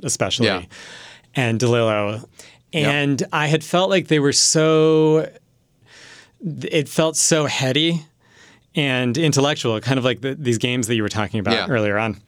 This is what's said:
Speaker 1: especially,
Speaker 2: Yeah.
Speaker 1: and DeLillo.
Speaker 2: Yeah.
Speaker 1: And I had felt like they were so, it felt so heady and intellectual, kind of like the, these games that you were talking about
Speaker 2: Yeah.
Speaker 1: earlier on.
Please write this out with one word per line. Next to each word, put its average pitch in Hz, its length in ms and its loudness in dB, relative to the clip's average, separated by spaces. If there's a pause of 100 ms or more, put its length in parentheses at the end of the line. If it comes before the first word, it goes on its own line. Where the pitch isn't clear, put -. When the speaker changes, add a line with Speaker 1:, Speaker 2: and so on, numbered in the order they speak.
Speaker 1:
especially, 117 440 -2
Speaker 2:
Yeah. 90 160 -2 (720)
Speaker 1:
and 117 240 0
DeLillo. 110 640 0 (480)
Speaker 2:
Yeah. 147 200 0
Speaker 1:
And 143 320 0 (100)
I 151 140 0
had 151 160 0
felt 185 260 0
like 185 180 0
they 156 120 2
were 139 140 2
so, 156 920 4 (1120)
it 151 460 -4
felt 160 300 -2
so 156 300 2
heady 151 580 0 (680)
and 127 420 0
intellectual, 139 640 0
kind 131 160 0
of 123 80 0
like 117 160 0
the, 135 140 -6
these 123 240 -2
games 123 280 -2
that 117 80 -2
you 110 60 0
were 104 80 -2
talking 107 300 -4
about 98 140 0
Speaker 2:
Yeah. 101 200 -2
Speaker 1:
earlier 104 240 0
on. 110 300 -4